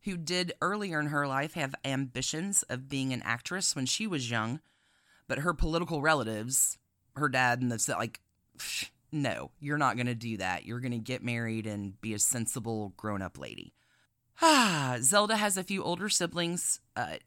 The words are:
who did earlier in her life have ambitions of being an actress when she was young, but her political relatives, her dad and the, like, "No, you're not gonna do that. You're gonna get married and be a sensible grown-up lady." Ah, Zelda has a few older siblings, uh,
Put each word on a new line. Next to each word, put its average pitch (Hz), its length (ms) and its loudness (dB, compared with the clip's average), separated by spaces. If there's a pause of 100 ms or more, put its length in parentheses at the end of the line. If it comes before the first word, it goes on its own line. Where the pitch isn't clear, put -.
who 190 120 -2
did 175 440 -2
earlier 185 400 0
in 147 60 2
her 143 200 2
life 139 280 0
have 135 200 -4 (100)
ambitions 135 800 0
of 127 240 -6
being 135 240 0
an 123 100 -2
actress 175 540 -2
when 131 100 0
she 214 200 0
was 139 240 -2
young, 117 300 0 (680)
but 127 120 -2
her 170 140 2
political 165 480 2
relatives, 127 760 2 (380)
her 147 120 2
dad 127 320 4
and 123 100 2
the, 113 260 0
like, 113 240 -4 (920)
"No, 110 380 -2 (100)
you're 147 180 -2
not 127 180 2
gonna 123 180 0
do 113 240 -6
that. 92 260 -2
You're 117 160 -6
gonna 123 180 -2
get 120 240 -6
married 113 440 -2
and 101 340 -6
be 110 140 -4
a 104 40 -4
sensible 110 800 0
grown-up 98 420 -4
lady." - 360 -12 (680)
Ah, 190 600 6
Zelda 208 340 4
has 208 220 2
a 190 60 -4
few 190 180 -2
older 175 260 -2
siblings, 170 720 0 (160)
uh, 82 200 -4 (100)